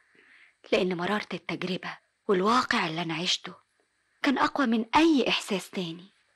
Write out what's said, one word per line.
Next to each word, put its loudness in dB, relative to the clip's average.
لأن 2
مرارة -2
التجربة -8
والواقع 2
اللي -4
أنا -6
عشته -4
كان 2
أقوى 0
من 2
أي 6
إحساس -2
تاني. -8